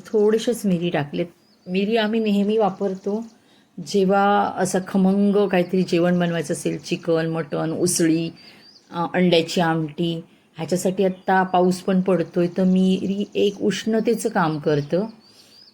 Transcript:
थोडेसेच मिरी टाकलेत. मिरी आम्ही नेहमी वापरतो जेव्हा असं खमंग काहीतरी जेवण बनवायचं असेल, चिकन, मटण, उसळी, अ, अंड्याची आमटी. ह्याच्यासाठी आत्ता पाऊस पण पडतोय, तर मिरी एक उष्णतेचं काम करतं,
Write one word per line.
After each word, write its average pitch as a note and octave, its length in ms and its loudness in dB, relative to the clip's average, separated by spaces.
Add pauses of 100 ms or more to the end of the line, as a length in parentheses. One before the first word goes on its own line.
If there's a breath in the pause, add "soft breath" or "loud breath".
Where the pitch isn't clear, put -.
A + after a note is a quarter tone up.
थोडेसेच A3 600 0
मिरी F3 240 0
टाकलेत. D3+ 360 -2 (420)
मिरी G3 300 0
आम्ही A3 220 0
नेहमी G#3 380 2
वापरतो G3 680 -2 (640 soft breath)
जेव्हा G3+ 680 2
असं F#3+ 300 0
खमंग G3+ 600 2
काहीतरी F#3 360 0
जेवण F3 360 2
बनवायचं E3+ 340 -2
असेल, E3 240 -6
चिकन, E3 500 -2
मटण, D#3+ 440 -4
उसळी, E3 580 0 (600 loud breath)
अ, E3+ 220 -4
अंड्याची F3 480 2
आमटी. E3 600 -2 (340 soft breath)
ह्याच्यासाठी F#3 460 -2
आत्ता F#3 400 0
पाऊस F#3 380 2
पण F#3 200 0
पडतोय, F3 460 0
तर F3 160 -2
मिरी F#3 720 0
एक G3 260 0
उष्णतेचं A3 680 0
काम D#3+ 300 0
करतं, D3+ 460 0 (680 loud breath)